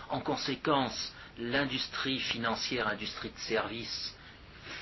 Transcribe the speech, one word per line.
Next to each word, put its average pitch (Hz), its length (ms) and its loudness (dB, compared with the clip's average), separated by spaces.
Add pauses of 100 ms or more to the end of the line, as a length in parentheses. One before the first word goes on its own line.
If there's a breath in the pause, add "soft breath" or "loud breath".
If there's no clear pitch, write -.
En 135 100 2
conséquence, 135 920 2 (240 loud breath)
l'industrie 131 840 2
financière, 117 680 2
industrie 104 420 -2
de - 100 -12
services, 110 800 0 (640 loud breath)